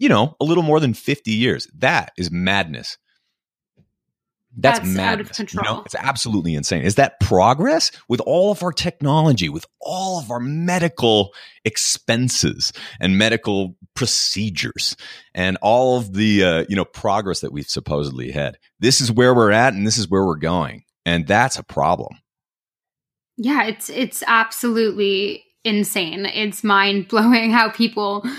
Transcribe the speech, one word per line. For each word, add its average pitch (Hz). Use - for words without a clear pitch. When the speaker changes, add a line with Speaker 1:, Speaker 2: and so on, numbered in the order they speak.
Speaker 1:
you 277
know, 135
a 135
little 170
more 156
than 131
fifty -
years. 110
That 135
is 90
madness. 87
That's 139
Speaker 2:
That's 92
out 95
of 107
Speaker 1:
madness, -
you 220
know? -
Speaker 2:
control. 104
Speaker 1:
It's -
absolutely 107
insane. 73
Is 95
that 135
progress 139
with 120
all 185
of 202
our 175
technology, 147
with 73
all 185
of 120
our 120
medical 147
expenses -
and 95
medical 104
procedures -
and 92
all 127
of 101
the, 104
uh, 82
you 98
know, 92
progress 98
that -
we've 71
supposedly 67
had? 71
This 131
is 117
where 123
we're 113
at, 117
and 98
this 110
is 101
where 95
we're 87
going. 80
And 85
that's 117
a -
problem. -
Speaker 2:
Yeah, 247
it's, 220
it's -
absolutely 208
insane. 202
It's 208
mind-blowing 214
how 226
people, 208